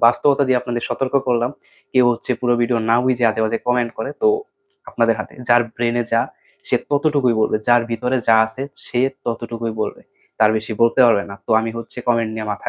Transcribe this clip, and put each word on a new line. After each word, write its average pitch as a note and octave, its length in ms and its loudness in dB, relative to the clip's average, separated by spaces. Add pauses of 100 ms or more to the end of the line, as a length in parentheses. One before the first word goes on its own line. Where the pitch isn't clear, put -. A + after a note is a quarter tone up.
বাস্তবতা C#3 420 2
দিয়ে B2+ 140 2
আপনাদের A#2+ 280 -4
সতর্ক B2+ 260 -2 (120)
করলাম। A#2+ 240 0 (440)
কেউ B2+ 180 4
হচ্ছে - 180 -6 (100)
পুরো A#2+ 200 2
ভিডিও A#2+ 180 0 (100)
না A#2 140 2
বুঝে B2+ 280 0
আজে A2 140 -4
বাজে A2 220 -2
কমেন্ট B2 320 -2
করে, A#2+ 120 -6 (120)
তো A2 60 4 (580)
আপনাদের A2+ 320 0
হাতে। - 160 -10 (140)
যার A#2+ 140 4 (120)
ব্রেনে A#2+ 280 -2 (100)
যা A2+ 80 2 (460)
সে B2+ 100 2 (140)
ততটুকুই C#3+ 500 2
বলবে, G#2+ 160 0 (100)
যার A#2+ 240 4
ভিতরে B2 260 -2 (120)
যা A2+ 80 4 (100)
আছে B2+ 160 -10 (220)
সে - 160 -4 (240)
ততটুকুই A#2 560 -4
বলবে, - 220 -4 (380)
তার G#2+ 160 4
বেশি A2 240 -4
বলতে A#2 240 2
পারবে G#2+ 260 4
না। G2 40 -8 (120)
তো - 40 -6 (100)
আমি A2+ 160 -4
হচ্ছে A#2 300 -10
কমেন্ট A#2 280 0
নিয়ে A2 160 -6
মাথা G2+ 180 -6